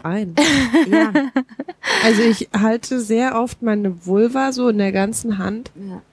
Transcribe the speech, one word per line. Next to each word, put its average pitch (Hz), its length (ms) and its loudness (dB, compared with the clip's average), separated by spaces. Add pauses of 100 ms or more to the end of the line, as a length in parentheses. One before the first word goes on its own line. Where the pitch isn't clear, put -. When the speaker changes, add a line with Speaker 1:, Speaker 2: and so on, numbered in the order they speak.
Speaker 1:
ein. 180 320 -4 (260)
Speaker 2:
<laughs> 247 300 2
Ja. 320 220 2 (920)
Speaker 1:
Also 226 200 4
ich 226 320 2
halte 226 440 0
sehr 226 420 0
oft 247 220 -6
meine 202 420 -2
Vulva 240 460 2
so 254 160 0
in 214 120 2
der 196 120 2
ganzen 202 460 -2
Hand 202 380 -6
Speaker 2:
Ja. 185 260 -14 (120)